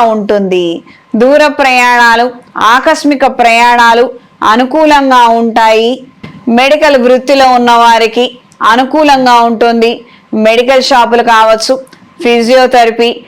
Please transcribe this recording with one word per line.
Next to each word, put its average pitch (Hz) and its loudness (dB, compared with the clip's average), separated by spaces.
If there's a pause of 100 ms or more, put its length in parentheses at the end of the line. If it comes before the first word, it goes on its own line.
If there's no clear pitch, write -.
(140)
ఉంటుంది. 196 -2 (500)
దూర 269 2 (180)
ప్రయాణాలు, 247 2 (480)
ఆకస్మిక 262 -2 (160)
ప్రయాణాలు 233 2 (480)
అనుకూలంగా 262 0 (180)
ఉంటాయి. 226 0 (680)
మెడికల్ 285 2
వృత్తిలో 254 2 (120)
ఉన్నవారికి 233 0 (480)
అనుకూలంగా 262 0 (120)
ఉంటుంది. 233 -2 (540)
మెడికల్ 247 0
షాపులు 240 0
కావచ్చు, 220 0 (480)
ఫిజియోథెరపీ, 233 0 (180)